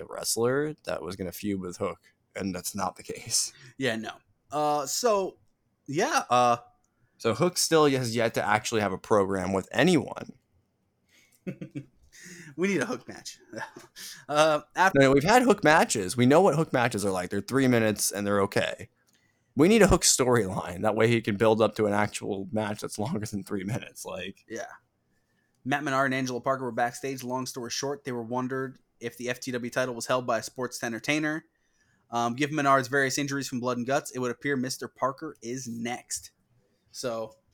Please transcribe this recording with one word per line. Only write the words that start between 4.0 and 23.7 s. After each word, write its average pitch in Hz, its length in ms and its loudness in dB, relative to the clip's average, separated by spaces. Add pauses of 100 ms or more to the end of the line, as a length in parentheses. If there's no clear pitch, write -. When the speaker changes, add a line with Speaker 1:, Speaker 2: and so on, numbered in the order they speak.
Speaker 2:
Uh, 147 340 0
so, 196 520 0 (500)
yeah, 226 420 -2
uh, 123 280 4 (600)
Speaker 1:
So 110 180 0
Hook 175 220 0
still 156 280 4
has 131 300 2
yet 117 180 0
to - 100 -2
actually 107 380 2
have 101 100 0
a 92 60 -4
program 98 560 2
with 95 180 -2
anyone. 147 640 2 (1120)
Speaker 2:
<laughs> - 420 -12 (720)
We 180 100 0
need 190 140 0
a 127 60 -2
Hook - 200 -10
match. - 300 -16 (160)
<laughs> - 80 -12 (640)
Uh, 151 340 4 (140)
after 170 240 6
Speaker 1:
No, 139 60 10
no, 131 80 6
we've 139 100 6
had 233 200 6
Hook 220 200 4
matches. 147 540 4
We 123 80 4
know 143 160 8
what 180 140 4
Hook 160 180 0
matches 120 320 0
are 98 60 2
like. 90 180 -4
They're 101 100 -2
three 127 280 2
minutes, 110 440 2
and 101 140 -4
they're 101 160 2
okay. 98 480 -2 (640)
We 143 120 6
need 220 140 6
a 196 60 8
Hook 180 160 4
storyline. 98 800 0
That 107 120 2
way 110 120 4
he 117 140 2
can 107 160 -2
build 110 240 4
up 104 140 2
to 107 100 0
an 101 80 0
actual 104 580 -4
match 107 300 -4
that's - 160 -10
longer 107 280 -6
than 101 180 -8
three 98 200 -6
minutes. 98 420 -8